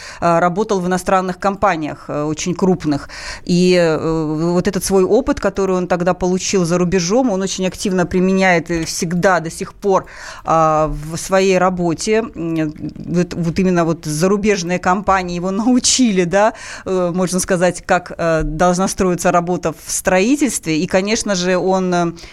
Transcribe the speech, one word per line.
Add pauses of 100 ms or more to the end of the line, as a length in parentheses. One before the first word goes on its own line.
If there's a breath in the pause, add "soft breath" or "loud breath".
(200 loud breath)
э,
работал
в
иностранных
компаниях,
э,
очень
крупных. (360 loud breath)
И,
э, (540)
вот
этот
свой
опыт,
который
он
тогда
получил
за
рубежом,
он
очень
активно
применяет
и
всегда
до
сих
пор, (380 loud breath)
а,
в
своей
работе. (120)
М, (240)
вот,
вот
именно
вот
зарубежные
компании
его
<laughs>
научили,
да, (320 loud breath)
э,
можно
сказать,
как,
э,
должна
строиться
работа
в
строительстве.
И,
конечно
же,
он,
э, (200 loud breath)